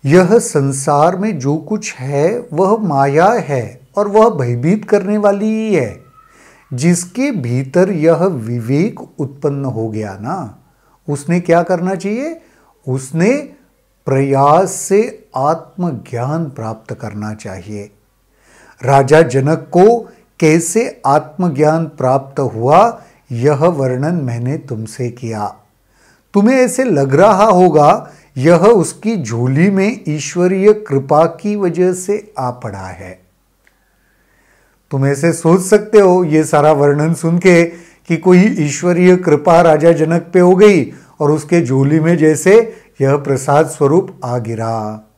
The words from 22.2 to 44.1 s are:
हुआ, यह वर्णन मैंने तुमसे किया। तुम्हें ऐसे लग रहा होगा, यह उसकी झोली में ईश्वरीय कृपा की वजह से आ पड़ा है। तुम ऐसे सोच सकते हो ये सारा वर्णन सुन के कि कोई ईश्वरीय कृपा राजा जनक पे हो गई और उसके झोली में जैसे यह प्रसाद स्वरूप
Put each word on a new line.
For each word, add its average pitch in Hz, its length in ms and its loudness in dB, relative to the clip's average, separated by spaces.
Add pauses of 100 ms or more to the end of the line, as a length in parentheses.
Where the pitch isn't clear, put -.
हुआ, 139 640 0 (300)
यह 127 240 0
वर्णन 139 600 -2
मैंने 127 420 -6
तुमसे 117 520 -10
किया। 110 460 -10 (760)
तुम्हें 226 240 2
ऐसे 254 260 0
लग 139 320 0
रहा 196 300 4
होगा, 180 680 4 (260)
यह 160 200 4
उसकी 208 600 2
झोली 131 520 0
में 196 380 -2
ईश्वरीय 180 680 0
कृपा 151 520 0
की 208 300 -6
वजह 180 380 -2
से 202 460 -8
आ 123 120 -4
पड़ा 98 360 -12
है। 92 420 -18 (1600)
तुम 135 140 -2
ऐसे 143 280 0
सोच 170 280 2
सकते 214 380 0
हो 185 240 2
ये 156 200 2
सारा 151 280 2
वर्णन 147 420 0
सुन 165 240 -2
के 175 280 4 (420)
कि 165 100 -2
कोई 180 220 4
ईश्वरीय 180 760 2
कृपा 170 460 2
राजा 160 300 4
जनक 165 420 -2
पे 185 60 4
हो 180 160 4
गई 185 360 4 (280)
और 147 120 0
उसके 156 300 0
झोली 135 380 0
में 165 180 2
जैसे 185 580 2 (260)
यह 135 160 2
प्रसाद 143 500 0
स्वरूप 151 560 -2